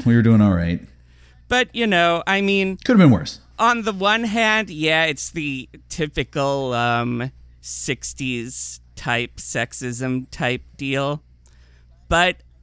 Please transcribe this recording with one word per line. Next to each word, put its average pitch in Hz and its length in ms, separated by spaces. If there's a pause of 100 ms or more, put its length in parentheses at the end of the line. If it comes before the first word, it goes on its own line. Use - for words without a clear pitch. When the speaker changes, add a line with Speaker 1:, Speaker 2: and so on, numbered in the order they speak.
Speaker 1:
we 120 100
were 117 80
doing 110 180
all 101 140
right. 85 260 (680)
Speaker 2:
But, 247 260
you 226 120
know, 170 400
I 196 140
mean, 196 440
Speaker 1:
Could 247 140
have 180 80
been 135 80
worse. - 260 (180)
Speaker 2:
on 233 240
the 208 100
one 208 320
hand, 220 440
yeah, 160 360
it's 151 260
the 139 380 (200)
typical, 139 840
um, 120 560 (300)
sixties - 1200 (160)
type 120 400
sexism 127 920
type 123 320 (140)
deal. 139 460 (840)
But 175 300 (240)